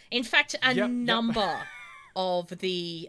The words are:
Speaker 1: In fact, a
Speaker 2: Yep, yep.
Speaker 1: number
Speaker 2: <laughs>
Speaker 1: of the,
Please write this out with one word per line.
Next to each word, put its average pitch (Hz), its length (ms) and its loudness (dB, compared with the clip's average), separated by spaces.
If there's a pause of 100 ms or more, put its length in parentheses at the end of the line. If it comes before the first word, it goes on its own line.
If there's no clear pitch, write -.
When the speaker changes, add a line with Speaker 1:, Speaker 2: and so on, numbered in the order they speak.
Speaker 1:
In 240 140 0
fact, 294 400 2
a 254 60 6
Speaker 2:
Yep, 254 80 4
yep. 214 120 2
Speaker 1:
number 226 720 0 (280)
Speaker 2:
<laughs> - 280 -18
Speaker 1:
of 180 320 0 (120)
the, 170 500 -4